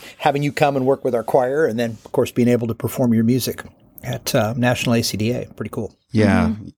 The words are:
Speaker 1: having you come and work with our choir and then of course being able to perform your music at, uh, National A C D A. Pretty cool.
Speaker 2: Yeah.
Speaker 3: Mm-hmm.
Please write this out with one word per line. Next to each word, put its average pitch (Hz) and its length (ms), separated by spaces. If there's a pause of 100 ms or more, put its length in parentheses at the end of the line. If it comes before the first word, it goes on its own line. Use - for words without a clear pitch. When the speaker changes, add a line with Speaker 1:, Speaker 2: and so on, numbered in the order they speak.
(200)
Speaker 1:
having 143 240
you 143 80
come 143 240
and 127 100
work 131 180
with 123 120
our 113 80
choir 139 420
and 113 140
then 117 120 (140)
of - 60
course 123 200
being 120 180
able 117 180
to 113 80
perform 120 400
your 113 80
music 120 400 (400)
at, 127 320
uh, 113 200
National 123 380
A 117 80
C - 160
D 107 140
A. 123 240
Pretty - 160
cool. - 240 (160)
Speaker 2:
Yeah. 101 380
Speaker 3:
Mm-hmm. 107 180 (100)